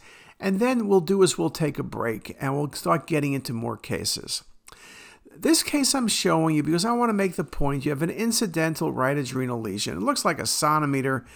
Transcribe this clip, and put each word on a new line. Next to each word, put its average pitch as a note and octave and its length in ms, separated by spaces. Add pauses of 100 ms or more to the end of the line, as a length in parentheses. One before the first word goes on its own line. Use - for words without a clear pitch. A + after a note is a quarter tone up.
(380)
and F#3+ 220
then A#3+ 260
we'll G3 140
do F#3+ 220
is - 160
we'll E3 120
take D3 280
a C#3 40
break, A2+ 580
and C#3 140
we'll C#3+ 180
start E3+ 340
getting D3 260
into C3 200
more A#2 240
cases. - 680 (920)
This - 280
case C#4+ 320
I'm B3 140
showing D#3+ 480
you D3 60
because E3 240
I A#3 60
want A#3+ 180
to G#3+ 40
make G3 220
the F3 80
point C#3 400
you D3 60
have C#3+ 120
an E3+ 80
incidental D#3+ 800
right B2+ 260
adrenal B2+ 420
lesion. G#2+ 360
It F3+ 60
looks C4 220
like E3+ 140
a A2+ 80
sonometer. C#3 880